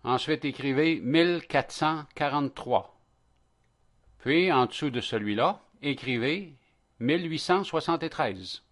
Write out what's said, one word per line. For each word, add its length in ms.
Ensuite, 400
écrivez 560
mille 480
quatre 240
cent 320
quarante-trois. 800
Puis, 340
en 140
dessous 220
de 120
celui-là, 580
écrivez 720
mille 280
huit 100
cent 240
soixante-treize. 1000